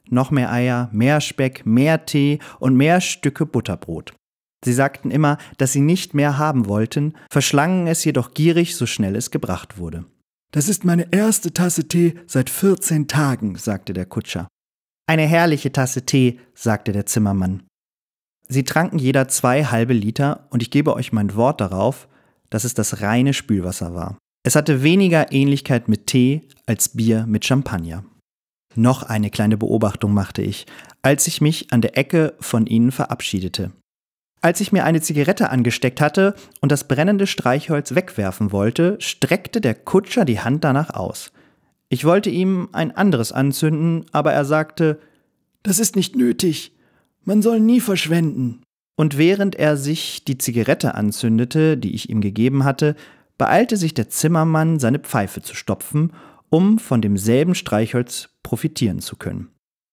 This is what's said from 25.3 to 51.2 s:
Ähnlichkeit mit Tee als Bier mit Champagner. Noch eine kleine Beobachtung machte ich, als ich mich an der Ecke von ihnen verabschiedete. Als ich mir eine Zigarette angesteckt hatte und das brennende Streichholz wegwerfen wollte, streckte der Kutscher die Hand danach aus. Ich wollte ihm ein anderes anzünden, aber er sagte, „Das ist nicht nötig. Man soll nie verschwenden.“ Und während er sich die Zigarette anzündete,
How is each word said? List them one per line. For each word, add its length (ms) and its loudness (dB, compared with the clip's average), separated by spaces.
Ähnlichkeit 580 0
mit 200 0
Tee 340 2
als 220 -2
Bier 380 0
mit 180 -2
Champagner. 600 -2
Noch 300 2
eine 260 -2
kleine 260 2
Beobachtung 560 0
machte 300 -2
ich, 240 -6
als 280 2
ich 120 -4
mich 320 0
an 80 4
der 160 -2
Ecke 440 0
von 260 -2
ihnen 240 2
verabschiedete. 800 -6
Als 200 2
ich 120 -6
mir 120 2
eine 160 2
Zigarette 500 0
angesteckt 500 0
hatte 340 2
und 120 2
das 160 -2
brennende 400 2
Streichholz 640 -2
wegwerfen 560 -2
wollte, 480 0
streckte 640 -4
der 160 0
Kutscher 480 0
die 160 0
Hand 240 -2
danach 260 0
aus. 400 -10
Ich 160 -4
wollte 240 2
ihm 440 0
ein 180 -4
anderes 400 0
anzünden, 800 0
aber 220 0
er 120 2
sagte, 540 0
„Das 160 0
ist 160 0
nicht 220 -2
nötig. 560 0
Man 180 2
soll 180 2
nie 180 4
verschwenden.“ 840 -2
Und 200 0
während 380 2
er 220 0
sich 480 -6
die 140 -4
Zigarette 580 0
anzündete, 840 0